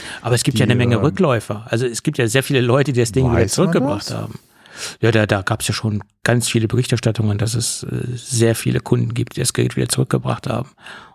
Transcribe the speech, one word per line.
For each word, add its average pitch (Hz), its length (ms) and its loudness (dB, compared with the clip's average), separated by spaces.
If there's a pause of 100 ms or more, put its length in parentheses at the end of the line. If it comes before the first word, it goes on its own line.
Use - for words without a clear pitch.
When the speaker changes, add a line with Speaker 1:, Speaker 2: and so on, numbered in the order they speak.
(220)
Speaker 1:
Aber 117 140 0
es 110 80 -2
gibt 127 140 0
ja 123 80 4
Speaker 2:
die, 113 60 2
Speaker 1:
eine 120 60 2
Menge 120 180 2
Speaker 2:
ähm, 101 60 0
Speaker 1:
Rückläufer. 127 680 0
Also 120 160 0
es 117 180 -4
gibt 156 140 -2
ja 120 100 2
sehr 127 160 2
viele 135 160 2
Leute, 131 320 2
die 120 80 2
das 113 120 0
Ding 131 140 2
wieder 117 80 2
Speaker 2:
Weiß 117 80 4 (160)
man 170 140 4
Speaker 1:
zurückgebracht 101 380 0
Speaker 2:
das? 110 60 -6
Speaker 1:
haben. - 220 -10 (640)
Ja, 113 100 4
da, 107 140 4
da 101 160 2
gab's - 280 -2
ja - 40 -2
schon 107 320 -2 (180)
ganz 120 280 2
viele 110 180 2
Berichterstattungen, 110 680 0
dass 110 160 -2
es, - 300 -4
äh, 123 300 -6
sehr 113 400 2
viele 123 260 -2
Kunden 120 340 -2
gibt, 120 220 -4
die - 40 -6
das 127 140 -2
Gerät 120 200 0
wieder - 140 -2
zurückgebracht - 600 -2
haben. - 200 -4 (460)